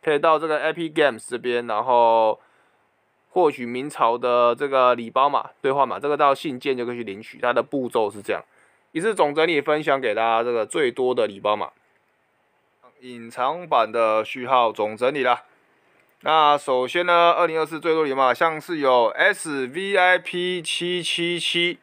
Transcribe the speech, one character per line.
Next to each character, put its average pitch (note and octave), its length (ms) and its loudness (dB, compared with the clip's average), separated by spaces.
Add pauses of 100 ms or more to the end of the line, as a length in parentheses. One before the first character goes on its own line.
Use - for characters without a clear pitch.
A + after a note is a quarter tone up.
可 D#3 120 0
以 D3 40 0
到 D#3 200 4
这 D#3+ 80 -6
个 D3+ 260 -2
Epic D#3+ 220 -8
Games C#3 340 0
这 B2 80 -8
边， A#2+ 300 -4
然 A2+ 180 -4
后 A2+ 560 4 (920)
获 F3 180 2
取 B2+ 160 -10
明 B2+ 240 -8
朝 A#2+ 260 0
的 A#2+ 380 2
这 C#3 120 -4
个 C3 280 4
礼 A#2 160 -8
包 C3 180 2
码、 C3+ 220 -2 (100)
兑 C3+ 120 -2
换 C#3 140 2
码， G2 120 -8
这 C#3 100 -6
个 D3 80 0
到 C#3+ 160 4
信 C3+ 260 -4
件 C3 180 -4
就 A#2+ 100 -6
可 B2 80 -8
以 A#2+ 40 -12
去 A#2 60 -10
领 G2+ 160 -12
取。 - 220 -20
它 B2 100 0
的 A#2+ 100 2
步 B2+ 260 -4
骤 A2 200 0
是 G2+ 140 -12
这 G#2+ 100 -6
样， E2+ 80 -4 (520)
一 D#3+ 80 -6
次 G#3+ 120 -2
总 D3+ 220 0
整 D#3 120 2
理 D#3+ 140 0
分 D3+ 220 -2
享 C#3 180 0
给 A2+ 140 -2
大 A2 80 -2
家 A2+ 220 0
这 A#2+ 80 -2
个 A2+ 120 -2
最 C#3 280 -2
多 B2+ 200 -2
的 A#2+ 140 0
礼 G2 140 -10
包 G#2 160 0
码， F#2 140 -8 (1300)
隐 A#2+ 280 -16
藏 C#3+ 380 -4
版 A#2+ 240 2
的 A2 340 2
序 B2+ 220 -10
号 B2 240 4
总 G#2+ 260 -4
整 B2+ 160 0
理 C#3 120 -4
啦。 B2 180 2 (760)
那 D3 360 4
首 B2+ 300 -2
先 F3 180 -2
呢， E3+ 280 4
二 E3+ 140 2
零 D#3+ 120 -2
二 D#3 80 -2
四 D#3 140 -10
最 D#3+ 120 0
多 D#3+ 120 2
礼 C#3 100 -2
包 C3+ 40 -2
码 B2+ 140 4
像 D#3 280 0
是 E3 180 -8
有 B2+ 300 4
S D3+ 580 -2
V F#3+ 300 -4
I F3+ 220 4
P F3+ 440 -6
七 F3 400 -6
七 E3+ 380 -4
七 E3+ 420 -2